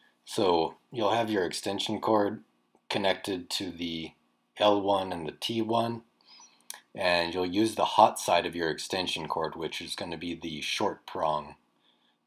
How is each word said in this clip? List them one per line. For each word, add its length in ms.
So 520
you'll 200
have 180
your 160
extension 560
cord 420
connected 640
to 200
the 420
L 240
one 320
and 160
the 40
T 280
one, 440
and 400
you'll 100
use 300
the 100
hot 340
side 280
of 100
your 140
extension 580
cord, 280
which 260
is 120
gonna 220
be 180
the 280
short 420
prong. 520